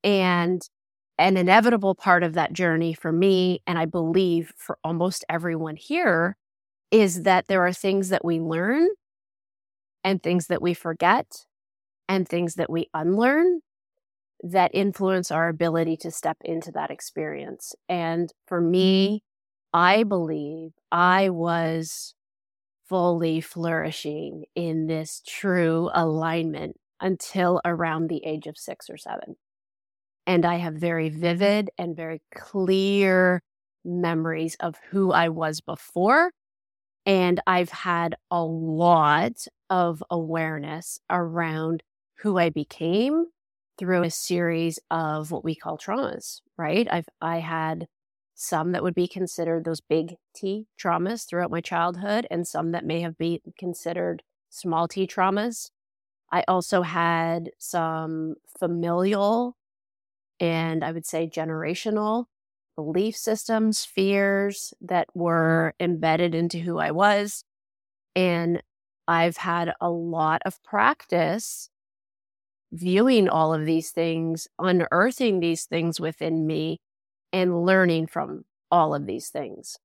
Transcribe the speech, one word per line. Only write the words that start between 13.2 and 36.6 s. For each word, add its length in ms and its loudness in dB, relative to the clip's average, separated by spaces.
that 320 2
influence 580 0
our 180 2
ability 480 0
to 140 -10
step 320 -6
into 280 -6
that 200 -6
experience. 840 -10
And 420 -2
for 160 -2
me, 640 4
I 300 6
believe 680 -4
I 380 4
was 840 -2
fully 540 2
flourishing 1040 -6
in 320 -2
this 400 -6
true 680 0
alignment 840 -2
until 640 0
around 420 -2
the 180 -4
age 220 -6
of 100 -14
six 320 -14
or 80 -14
seven. 380 -12
And 200 4
I 100 2
have 200 -4
very 340 0
vivid 680 2
and 180 -6
very 260 -10
clear 1080 2
memories 760 -2
of 160 -6
who 220 2
I 180 4
was 320 -4
before. 680 0